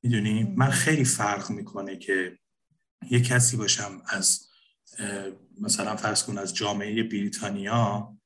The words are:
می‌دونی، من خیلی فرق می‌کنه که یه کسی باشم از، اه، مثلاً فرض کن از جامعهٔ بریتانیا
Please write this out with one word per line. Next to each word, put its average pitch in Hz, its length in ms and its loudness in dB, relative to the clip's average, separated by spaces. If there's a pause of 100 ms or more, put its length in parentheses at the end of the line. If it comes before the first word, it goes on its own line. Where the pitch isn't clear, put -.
می‌دونی، 107 540 2
من 131 140 4
خیلی 135 340 2
فرق 104 460 0
می‌کنه 101 460 -8
که 90 420 -2 (720)
یه 123 120 6
کسی 123 340 4
باشم 101 500 -2
از، - 420 0 (500)
اه، 101 260 -6 (360)
مثلاً 107 360 0
فرض - 280 0
کن 104 140 -6
از 92 160 -6
جامعهٔ 104 480 0
بریتانیا 104 1120 -2 (120)